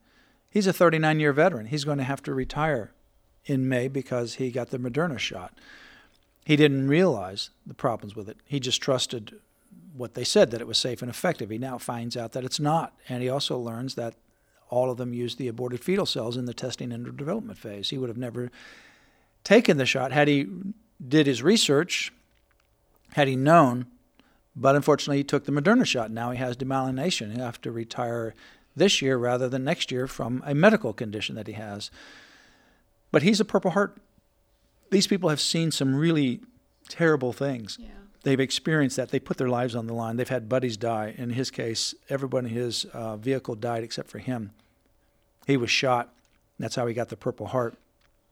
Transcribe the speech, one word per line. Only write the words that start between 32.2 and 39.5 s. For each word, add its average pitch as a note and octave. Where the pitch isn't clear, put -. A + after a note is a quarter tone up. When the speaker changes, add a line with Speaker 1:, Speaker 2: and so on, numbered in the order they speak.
Speaker 1:
But -
he's G3+
a A3
Purple F#3+
Heart. G3+
These F#3+
people F3+
have D3
seen E3
some C3+
really D3
terrible D3
things. B2
Speaker 2:
Yeah. -
Speaker 1:
They've C3+
experienced C#3
that. B2
They C3+
put -
their B2+
lives A#2+